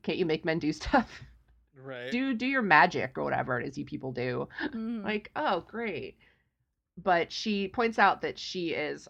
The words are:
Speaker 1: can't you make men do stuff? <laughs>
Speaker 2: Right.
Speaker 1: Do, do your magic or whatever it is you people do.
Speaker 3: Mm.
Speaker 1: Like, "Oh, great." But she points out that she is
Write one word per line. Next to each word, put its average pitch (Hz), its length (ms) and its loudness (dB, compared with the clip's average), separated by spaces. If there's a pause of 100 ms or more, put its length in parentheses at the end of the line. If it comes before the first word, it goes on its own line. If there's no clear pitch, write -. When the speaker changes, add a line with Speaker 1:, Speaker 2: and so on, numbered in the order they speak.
Speaker 1:
can't - 140 -2
you 180 80 2
make 156 180 -2
men 165 160 0
do 151 120 0
stuff? - 540 0
<laughs> - 40 -20 (520)
Speaker 2:
Right. 127 280 -10
Speaker 1:
Do, 262 240 0
do 233 120 -2
your 269 160 0
magic 160 560 6
or 147 60 -2
whatever 127 360 -2
it 120 80 -6
is 135 100 -10
you 143 60 -8
people 131 280 -8
do. 123 360 -4 (140)
Speaker 3:
Mm. 226 420 -6
Speaker 1:
Like, 214 320 -4
"Oh, 233 300 0
great." 180 500 -8 (840)
But 175 300 2
she 202 360 0
points 226 300 0
out 196 240 6
that 151 160 -4
she 170 320 -4
is 147 400 -4